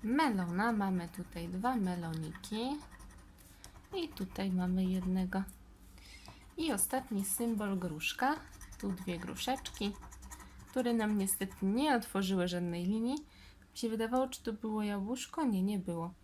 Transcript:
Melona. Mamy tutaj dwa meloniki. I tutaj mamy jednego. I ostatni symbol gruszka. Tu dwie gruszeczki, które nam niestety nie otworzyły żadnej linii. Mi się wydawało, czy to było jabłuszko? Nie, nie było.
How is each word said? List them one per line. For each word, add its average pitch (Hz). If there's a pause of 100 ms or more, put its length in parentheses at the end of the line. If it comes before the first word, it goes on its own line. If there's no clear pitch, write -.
Melona. 220
Mamy 190
tutaj 170
dwa 220
meloniki. 180 (1200)
I 330
tutaj 190
mamy 185
jednego. 185 (1120)
I 320
ostatni 214
symbol 208
gruszka. 180 (420)
Tu 202
dwie 180
gruszeczki, 202 (760)
które 240
nam 214
niestety 190
nie 247
otworzyły 190
żadnej 175
linii. 226 (540)
Mi -
się 233
wydawało, 226
czy -
to 233
było 214
jabłuszko? 208
Nie, 202
nie 202
było. 170